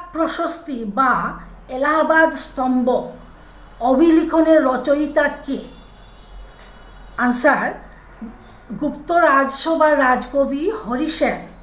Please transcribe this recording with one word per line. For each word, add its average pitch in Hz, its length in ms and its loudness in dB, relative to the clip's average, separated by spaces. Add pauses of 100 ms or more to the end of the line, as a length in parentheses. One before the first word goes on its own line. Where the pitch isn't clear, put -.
(120)
প্রশস্তি 302 720 -6
বা 214 540 -2 (300)
এলাহাবাদ 311 680 2
স্তম্ভ 254 760 -2 (720)
অভিলিখনের 311 840 4
রচয়িতা 285 640 0
কে? 277 300 -8 (1600)
Answer, 247 560 0 (1080)
গুপ্ত - 320 -4
রাজসভার 311 840 2
রাজকবি 277 720 0
হরিসেন। 269 680 -2 (240)